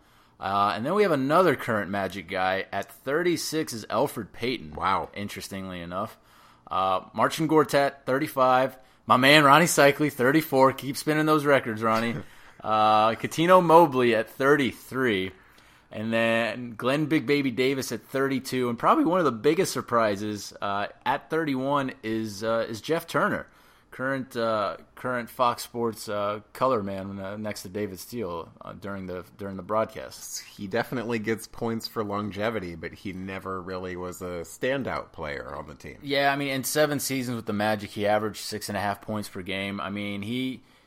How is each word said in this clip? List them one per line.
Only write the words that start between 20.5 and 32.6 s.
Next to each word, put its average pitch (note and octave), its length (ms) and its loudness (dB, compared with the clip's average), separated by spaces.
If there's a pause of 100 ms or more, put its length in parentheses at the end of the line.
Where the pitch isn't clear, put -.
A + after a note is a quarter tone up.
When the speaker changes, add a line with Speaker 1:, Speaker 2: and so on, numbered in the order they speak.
Speaker 1:
uh, G2+ 280 -4 (180)
at C#3 240 -2
thirty-one C#3 600 -2 (100)
is, A2 400 -4
uh, A2+ 260 0
is A2 120 -10
Jeff D#3+ 260 -4
Turner, D3 400 -2 (460)
current, C3 440 -6
uh, G#2+ 400 0 (200)
current B2 340 -6
Fox A#2+ 320 0
Sports, A#2 460 -4
uh, G#2 320 -2 (120)
color B2+ 300 0
man, G2 380 -8
uh, G2 160 -10
next G#2+ 260 -8
to G2+ 60 -12
David F#2+ 320 -6
Steele, F2 500 -8 (100)
uh, - 120 -14
during G2 340 -10
the, F2+ 180 -8 (140)
during G2 180 -8
the F#2+ 60 -10
broadcast. G2 800 -6
Speaker 2:
He - 240 -12
definitely A#2 540 -2
gets G#2+ 260 -4
points A#2 400 -6
for - 160 -6
longevity, G2+ 720 -4